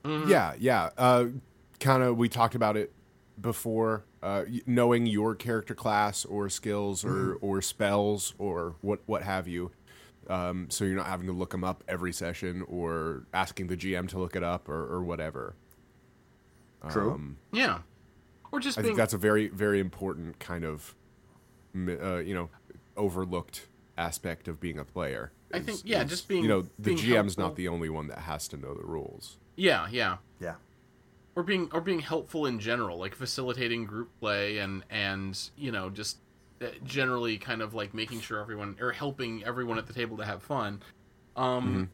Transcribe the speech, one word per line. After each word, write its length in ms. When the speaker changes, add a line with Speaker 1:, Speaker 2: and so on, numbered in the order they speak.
Speaker 1:
Mm-hmm. 260
Speaker 2:
Yeah, 280
yeah. 400
Uh, 280
kinda, 340
we 160
talked 260
about 220
it 140
before. 640
Uh, 260
y-, 160
knowing 400
your 300
character 400
class 500
or 240
skills 560
or, 40
Speaker 3:
Mm-hmm. 100
Speaker 2:
or 160
spells 760
or 440
what, 240
what 180
have 240
you, 240
um, 400
so 160
you're 100
not 120
having 200
to 60
look 200
'em 100
up 240
every 260
session 540
or 560
asking 340
the 80
G 200
M 120
to 120
look 160
it 80
up 260
or, 100
or 120
whatever. 500
Speaker 3:
True. 220
Speaker 2:
Um, 260
Speaker 1:
Yeah. 280
Or 80
just 180
Speaker 2:
I 40
Speaker 1:
being 100
Speaker 2:
think 60
that's 160
a 40
very, 320
very 300
important 600
kind 240
of, 320
mi-, 260
uh, 180
you 160
know, 160
overlooked 680
aspect 500
of 120
being 200
a 60
player. 460
Speaker 1:
I 40
Speaker 2:
Is, 80
Speaker 1:
think, 180
yeah, 200
Speaker 2:
is, 60
Speaker 1:
just 180
being, 160
Speaker 2:
you 60
know, 140
the 60
Speaker 1:
being 160
Speaker 2:
G 200
M's 180
Speaker 1:
helpful. 80
Speaker 2:
not 120
the 120
only 220
one 180
that 120
has 300
to 80
know 160
the 120
rules. 520
Speaker 1:
Yeah, 360
yeah. 260
Speaker 3:
Yeah. 160
Speaker 1:
Or 80
being, 300
or 80
being 180
helpful 460
in 140
general, 380
like 180
facilitating 680
group 240
play 400
and, 300
and, 480
you 140
know, 180
just, 280
uh, 60
generally 540
kind 240
of, 120
like, 200
making 280
sure 180
everyone, 420
or 100
helping 520
everyone 340
at 100
the 60
table 240
to 80
have 180
fun. 380
Um, 320
Speaker 2:
Mm-hmm. 160